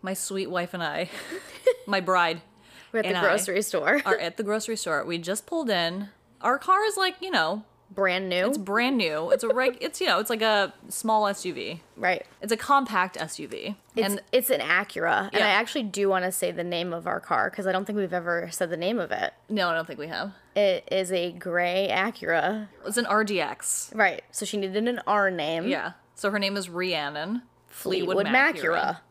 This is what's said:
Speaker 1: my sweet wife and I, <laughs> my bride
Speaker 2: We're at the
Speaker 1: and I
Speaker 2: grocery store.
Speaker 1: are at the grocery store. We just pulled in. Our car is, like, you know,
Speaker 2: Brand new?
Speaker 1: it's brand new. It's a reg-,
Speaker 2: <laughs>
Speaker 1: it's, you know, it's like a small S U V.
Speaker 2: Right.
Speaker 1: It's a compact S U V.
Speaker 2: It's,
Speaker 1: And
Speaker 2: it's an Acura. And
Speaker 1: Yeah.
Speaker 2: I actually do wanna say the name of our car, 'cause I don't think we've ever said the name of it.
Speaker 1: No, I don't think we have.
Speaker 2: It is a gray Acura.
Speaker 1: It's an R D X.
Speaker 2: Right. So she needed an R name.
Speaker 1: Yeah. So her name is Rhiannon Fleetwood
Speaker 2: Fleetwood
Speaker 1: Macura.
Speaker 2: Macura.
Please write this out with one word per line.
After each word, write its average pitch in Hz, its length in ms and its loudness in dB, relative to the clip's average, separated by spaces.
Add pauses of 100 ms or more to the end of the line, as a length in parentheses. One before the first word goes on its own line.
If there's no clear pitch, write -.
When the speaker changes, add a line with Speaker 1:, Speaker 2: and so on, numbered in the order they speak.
Speaker 1:
my 190 140 -4
sweet 190 340 -4
wife 175 240 -2
and 180 80 -6
I, 160 280 -2 (400)
<laughs> - 360 0
my 196 160 0
bride 175 400 2 (500)
Speaker 2:
We're 226 80 0
at 214 40 2
the 185 60 0
Speaker 1:
and 180 100 0
I - 20 2
Speaker 2:
grocery 190 400 2
store. 202 440 2
Speaker 1:
are 196 120 4
at 170 200 -4
the 226 60 -2
grocery 202 320 -2
store. 151 300 -2
We 170 140 -4
just 180 260 -4
pulled 320 240 -2
in. 185 400 0 (320)
Our 247 160 2
car 381 280 4
is, 415 120 0
like, 370 240 2
you 370 80 -6
know, 208 340 0 (300)
Speaker 2:
Brand 190 360 0
new? 180 180 2
Speaker 1:
it's 269 100 0
brand 226 400 0
new. 160 340 0
It's 254 120 2
a 226 100 -2
reg-, 247 240 2
Speaker 2:
<laughs> - 40 -10
Speaker 1:
it's, - 180 -6
you 370 80 2
know, 190 120 4
it's 220 100 -4
like 226 120 0
a 208 320 2 (140)
small 214 400 0
S 202 180 -4
U 180 80 -4
V. 131 280 -8 (160)
Speaker 2:
Right. - 280 0 (160)
Speaker 1:
It's 214 120 -2
a - 40 2
compact 220 640 2
S - 180 -6
U 156 120 -10
V. - 260 -8 (220)
Speaker 2:
It's, 226 100 2
Speaker 1:
And 202 140 -2 (100)
Speaker 2:
it's - 180 4
an 143 120 2
Acura. 180 640 2
And 196 160 -8
Speaker 1:
Yeah. - 60 4
Speaker 2:
I - 20 4
actually 226 340 2
do 196 240 0
wanna 185 240 2
say 180 200 -2
the 170 120 -4
name 175 300 -2
of 170 120 -6
our 175 140 -2
car, - 320 0
'cause 190 160 -4
I 185 60 2
don't 190 100 0
think 208 140 -4
we've 190 160 0
ever 175 360 -2
said 170 200 -4
the 170 80 -4
name 190 200 0
of 175 140 -2
it. - 220 -2 (160)
Speaker 1:
No, 196 200 0
I 165 60 2
don't 165 100 -2
think 165 140 -10
we 147 80 -6
have. 196 240 -6 (240)
Speaker 2:
It 196 340 4
is 185 220 0
a 175 220 0
gray 175 580 0
Acura. 190 800 0 (160)
Speaker 1:
It's 208 120 -4
an 240 100 0
R 214 180 4
D 196 160 0
X. - 520 -4
Speaker 2:
Right. 196 380 2
So - 140 -6
she 208 100 -6
needed 202 320 0
an 247 180 -2
R 202 240 4
name. 165 380 -2
Speaker 1:
Yeah. 185 240 -2 (240)
So 196 160 -2
her 208 80 -2
name 196 160 0
is 185 140 -4
Rhiannon 170 720 -4 (260)
Fleetwood 180 480 -2
Speaker 2:
Fleetwood 196 120 2
Speaker 1:
Macura. 269 260 4 (280)
Speaker 2:
Macura. 170 160 -2 (140)